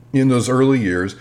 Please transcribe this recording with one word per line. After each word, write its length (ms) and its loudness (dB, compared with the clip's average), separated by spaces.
In 180 2
those 200 0
early 300 2
years, 420 -4